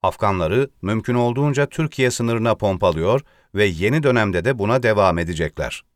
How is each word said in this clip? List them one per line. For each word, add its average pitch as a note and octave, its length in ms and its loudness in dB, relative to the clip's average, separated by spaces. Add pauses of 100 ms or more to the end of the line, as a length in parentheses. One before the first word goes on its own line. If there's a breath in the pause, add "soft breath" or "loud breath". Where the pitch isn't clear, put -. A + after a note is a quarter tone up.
Afganları F#2+ 680 0 (120)
mümkün A2 320 -2
olduğunca C3 520 0
Türkiye C#3 440 -2
sınırına A#2 440 0
pompalıyor F#2+ 680 0 (340 soft breath)
ve G2+ 100 2
yeni G#2 380 0
dönemde G#2+ 420 2
de B2+ 140 0
buna A2 240 0
devam G2+ 360 4
edecekler. D#2+ 680 -6 (120)